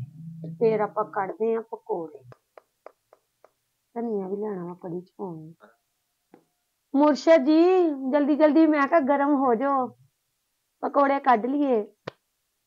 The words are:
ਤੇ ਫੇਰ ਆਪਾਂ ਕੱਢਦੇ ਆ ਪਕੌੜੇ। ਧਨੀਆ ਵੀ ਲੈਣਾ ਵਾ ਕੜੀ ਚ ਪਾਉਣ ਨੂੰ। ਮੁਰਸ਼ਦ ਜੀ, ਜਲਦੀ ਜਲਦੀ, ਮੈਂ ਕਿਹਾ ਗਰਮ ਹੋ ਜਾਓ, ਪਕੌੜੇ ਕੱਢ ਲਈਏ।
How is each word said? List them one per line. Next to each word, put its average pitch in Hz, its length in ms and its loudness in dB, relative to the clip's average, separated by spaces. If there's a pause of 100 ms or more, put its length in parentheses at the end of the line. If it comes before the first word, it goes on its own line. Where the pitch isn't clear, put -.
(420)
ਤੇ - 120 -14
ਫੇਰ 220 260 0
ਆਪਾਂ 208 240 -4
ਕੱਢਦੇ 214 500 -6
ਆ 226 60 -4
ਪਕੌੜੇ। 175 580 -10 (1800)
ਧਨੀਆ 220 340 -6
ਵੀ 202 80 -6
ਲੈਣਾ 202 280 -8
ਵਾ 175 100 -12
ਕੜੀ 180 260 -12
ਚ 180 160 -20
ਪਾਉਣ 180 200 -12
ਨੂੰ। 156 180 -20 (1400)
ਮੁਰਸ਼ਦ 294 500 4
ਜੀ, 339 440 4 (240)
ਜਲਦੀ 294 240 0
ਜਲਦੀ, 311 300 4
ਮੈਂ 294 220 0
ਕਿਹਾ 339 120 2
ਗਰਮ 285 340 2
ਹੋ 262 200 2
ਜਾਓ, 262 340 -2 (920)
ਪਕੌੜੇ 277 380 0
ਕੱਢ 247 280 2
ਲਈਏ। 262 400 0 (800)